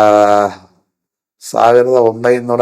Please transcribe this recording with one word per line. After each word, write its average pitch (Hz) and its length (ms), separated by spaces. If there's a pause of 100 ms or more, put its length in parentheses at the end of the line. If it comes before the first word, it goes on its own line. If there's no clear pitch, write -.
(1400)
ಸಾವಿರದ 120 480
ಒಂಬೈನೂರ 120 760